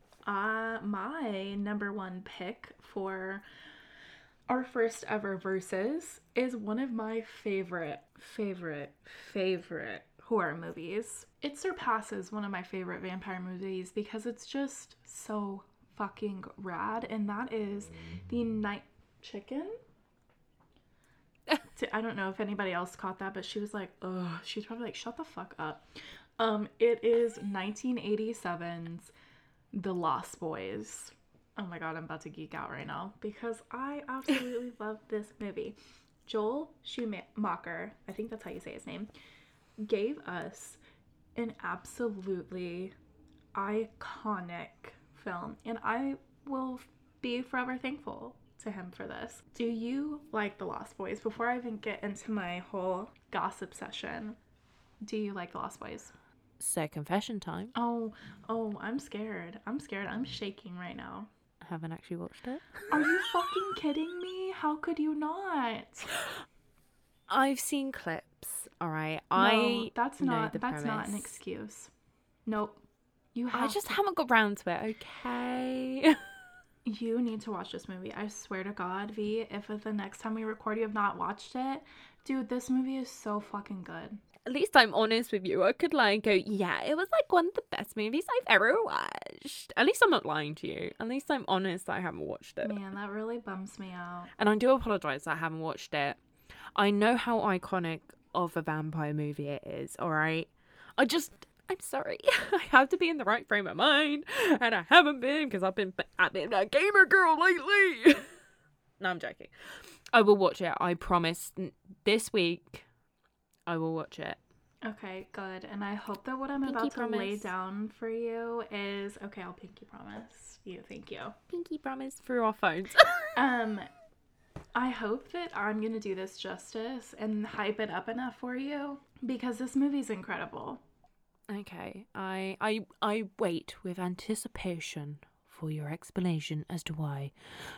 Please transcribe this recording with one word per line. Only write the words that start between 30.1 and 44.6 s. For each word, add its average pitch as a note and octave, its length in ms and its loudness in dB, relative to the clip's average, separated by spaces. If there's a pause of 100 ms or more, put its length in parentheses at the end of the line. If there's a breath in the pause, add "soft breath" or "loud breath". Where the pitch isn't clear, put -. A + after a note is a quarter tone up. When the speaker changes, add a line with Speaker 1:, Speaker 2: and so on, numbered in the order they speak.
Speaker 1:
Boys. G#2+ 720 -8 (460)
Oh G#3 80 -6
my E3+ 120 -10
God, D#3+ 180 -6
I'm E3 80 -8
about D#3+ 180 -8
to D#3 80 -12
geek D#3 240 -12
out D3+ 160 -6
right C#3 160 -8
now E3 340 -8
because A3 500 -6
I C#4 380 -6
absolutely B3 680 -2
Speaker 2:
<laughs> - 40 -18
Speaker 1:
love G#3+ 180 -4 (100)
this G#3+ 300 -4
movie. G3+ 380 -6 (500 soft breath)
Joel A#3 440 -2 (120)
Schumacher, F#3+ 1120 -4 (160)
I F#3+ 40 -12
think G#3+ 180 -8
that's G#3+ 120 -10
how E3+ 80 -10
you - 100 -10
say - 120 -12
his - 140 -14
name, F3+ 220 -10 (800 soft breath)
gave A3+ 340 2
us - 580 -8 (580 soft breath)
an A#3 160 -4 (100)
absolutely F#3 1300 -4 (600)
iconic G3+ 1120 -4 (460)